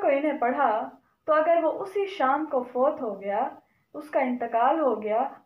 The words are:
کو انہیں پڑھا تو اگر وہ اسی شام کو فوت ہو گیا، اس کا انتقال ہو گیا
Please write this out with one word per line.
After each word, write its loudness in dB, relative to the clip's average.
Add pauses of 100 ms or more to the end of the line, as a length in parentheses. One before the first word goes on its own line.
کو 0
انہیں 2
پڑھا 0 (360)
تو 2
اگر 4
وہ 2
اسی -4
شام 0
کو -2
فوت 0
ہو -6
گیا، -2 (440)
اس -14
کا 0
انتقال 2
ہو 0
گیا 0 (220)